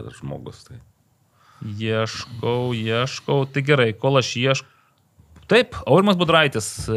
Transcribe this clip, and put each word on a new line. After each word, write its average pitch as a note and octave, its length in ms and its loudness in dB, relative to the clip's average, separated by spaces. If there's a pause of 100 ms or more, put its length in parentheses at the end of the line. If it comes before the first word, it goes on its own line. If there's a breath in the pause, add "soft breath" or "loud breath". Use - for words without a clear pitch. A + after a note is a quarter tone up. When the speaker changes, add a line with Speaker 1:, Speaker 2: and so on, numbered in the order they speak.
Speaker 1:
žmogus, - 560 -14
tai. - 140 -20 (840 soft breath)
Speaker 2:
Ieškau, A2+ 1120 -4
ieškau. A#2+ 720 -2
Tai C3+ 160 -4
gerai, C3 320 2
kol C#3 240 0
aš A#2+ 180 0
ieškau. C3 320 -2 (800 soft breath)
Taip, A#3 280 2 (100)
Aurimas F#3 320 4
Budraitis, D#3 800 2